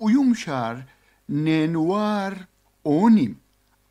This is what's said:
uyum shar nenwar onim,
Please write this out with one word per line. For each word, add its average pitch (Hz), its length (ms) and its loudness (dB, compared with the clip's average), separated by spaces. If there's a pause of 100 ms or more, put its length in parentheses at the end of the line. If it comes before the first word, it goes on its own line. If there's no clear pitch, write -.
uyum 240 340 2
shar 127 520 -6 (440)
nenwar 170 1160 -2 (400)
onim, 170 500 4 (540)